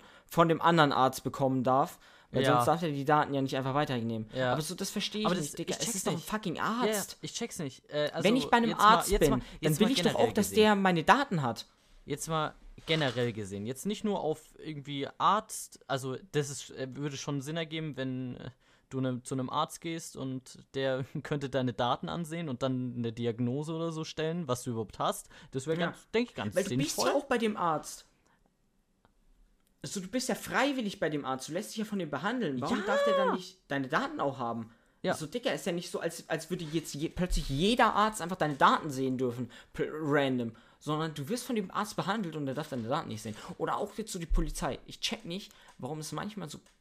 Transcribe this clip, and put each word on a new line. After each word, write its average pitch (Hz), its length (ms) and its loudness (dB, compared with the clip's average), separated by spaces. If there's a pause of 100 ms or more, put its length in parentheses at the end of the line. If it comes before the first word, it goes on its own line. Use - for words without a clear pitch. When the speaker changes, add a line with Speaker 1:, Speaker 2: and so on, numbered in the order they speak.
(260)
Speaker 1:
von 170 220 6
dem 160 140 2
anderen 160 320 8
Arzt 131 300 2
bekommen 131 400 0
darf. 131 360 4 (340)
Weil 127 100 4
Speaker 2:
Ja. 131 120 6
Speaker 1:
sonst 120 120 6
darf 160 140 4
er 165 100 -2
die 139 120 -2
Daten 147 300 4
ja 139 80 2
nicht 135 160 -2
einfach 131 160 -2
weiternehmen. 117 600 -2
Speaker 2:
Ja. 127 200 2
Speaker 1:
Aber 143 80 0
so, 156 120 -4
das 196 160 -6
verstehe - 300 -4
ich 214 60 0
Speaker 2:
Aber 180 100 4
das, 165 80 -2
Speaker 1:
nicht, - 160 -8
Digga. 165 120 -4
Speaker 2:
ich - 80 -4
Speaker 1:
Es - 40 -2
Speaker 2:
check's 226 120 -4
Speaker 1:
ist 190 120 -2
doch 185 60 0
ein - 20 0
Speaker 2:
nicht. - 140 -8
Speaker 1:
fucking 208 260 -4
Speaker 2:
Ja, - 80 -4
Speaker 1:
Arzt. 214 580 -2
Speaker 2:
ich 151 120 -10
check's - 260 -8
nicht. 139 300 -8
Äh, 147 240 0
also 156 100 -4
Speaker 1:
Wenn 220 140 6
ich - 120 -2
bei 240 60 6
einem 233 140 4
Speaker 2:
jetzt - 100 -2
mal, 175 60 6
Speaker 1:
Arzt 214 260 8
Speaker 2:
jetzt - 80 4
Speaker 1:
bin, 156 120 8
Speaker 2:
mal, 131 80 4
Speaker 1:
dann - 60 -8 (140)
Speaker 2:
jetzt 156 220 2
Speaker 1:
will 220 60 8
Speaker 2:
mal 254 40 4
Speaker 1:
ich 269 60 4
doch 175 80 2
Speaker 2:
generell - 240 6
Speaker 1:
auch, - 40 -4
dass 202 160 4
Speaker 2:
gesehen. 214 140 8
Speaker 1:
der 214 140 8
meine 185 260 4
Daten 208 380 6
hat. 117 240 -2 (400)
Speaker 2:
Jetzt 143 240 -8
mal 156 260 -2 (300)
generell 127 480 2
gesehen. 101 320 -6
Jetzt - 200 -6
nicht 208 200 -4
nur 202 160 0
auf 151 200 -2 (180)
irgendwie 143 580 -6
Arzt, - 720 0
also 131 260 -2 (160)
das 143 180 0
ist, - 220 -12
äh, 131 240 -6
würde 139 220 -6
schon 143 240 -4
Sinn 156 160 -6
ergeben, 156 400 -6
wenn, 131 400 -4
äh, - 120 -10 (400)
du 131 120 -4
ne-, 127 220 0
zu - 120 -6
einem 131 140 -4
Arzt 151 320 -2
gehst 165 340 -8
und 131 420 -10 (160)
der 135 300 0 (100)
<laughs> 139 100 -6
könnte 143 260 -4
deine 127 240 0
Daten 131 340 0
ansehen 165 400 -6
und 127 160 -4
dann 127 320 -2
eine 117 160 -2
Diagnose 120 640 -2
oder 165 180 -2
so 160 140 -6
stellen, 160 420 -4
was 123 160 -2
du 131 80 -6
überhaupt 113 280 -6
hast. 170 280 -2 (240)
Das 135 160 -6
wäre 165 140 0
Speaker 1:
Ja. 170 60 2
Speaker 2:
ganz, - 260 -10
denk 240 160 2
ich, - 60 -18
ganz 107 200 -4
Speaker 1:
Weil 190 80 2
du 139 140 0
bist 139 180 0
Speaker 2:
sinnvoll. - 160 2
Speaker 1:
ja 381 60 2
auch 294 80 0
bei 247 120 2
dem 214 200 0
Arzt. - 480 -2 (1800)
Also 180 160 -8
du 185 100 -10
bist 254 200 -4
ja 208 60 2
freiwillig 233 640 0
bei 165 100 0
dem 147 160 -4
Arzt, 131 240 -4
du 147 40 -8
lässt 208 180 -6
dich - 60 -10
ja 214 80 -4
von 208 120 -4
dem 170 140 -4
behandeln. 160 500 -2
Warum 175 180 0
Speaker 2:
Ja. 381 60 -4
Speaker 1:
darf 554 180 2
der 571 140 2
dann 539 180 2
nicht - 220 -10 (100)
deine 139 200 -4
Daten 233 320 -2
auch 139 180 -2
haben? 117 320 -4 (320)
Speaker 2:
Ja. 185 120 0
Speaker 1:
Also, 156 120 -6
Digga, 240 260 -4
ist - 140 -4
ja 190 60 0
nicht 170 180 -4
so, 185 100 -6
als, - 300 -6
als 156 220 -4
würde 175 140 -6
jetzt 156 280 -4
je-, 147 160 -4
plötzlich 175 400 0
jeder 208 460 4
Arzt 214 260 0
einfach 175 140 -4
deine 151 180 0
Daten 165 380 4
sehen 131 260 -2
dürfen, 123 320 -2 (240)
pl-, 147 180 -2
random. 139 600 0 (260)
Sondern 151 380 -4
du 143 140 -6
wirst 247 160 -4
von 247 100 -4
dem 196 160 -4
Arzt 208 240 -4
behandelt 175 400 -2
und 147 100 -4
der 131 80 -2
darf 147 160 -6
deine 117 180 -6
Daten 143 200 -2
nicht 113 160 -8
sehen. 107 120 -8 (220)
Oder 156 200 -2
auch - 200 -4
jetzt 214 140 -8
so 185 80 -8
die 165 80 -8
Polizei. 147 580 0
Ich - 140 -16
check - 260 -6
nicht, 175 260 -10 (280)
warum 139 200 -8
es 151 120 -10
manchmal 170 380 -8
so 143 100 -14 (220)